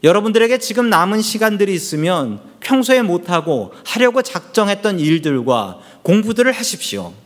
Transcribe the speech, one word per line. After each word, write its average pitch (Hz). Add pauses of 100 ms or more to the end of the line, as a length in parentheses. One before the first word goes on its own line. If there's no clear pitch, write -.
여러분들에게 220
지금 240
남은 196
시간들이 208
있으면 151 (200)
평소에 254
못하고 165 (100)
하려고 247
작정했던 202
일들과 131 (240)
공부들을 220
하십시오. 101 (140)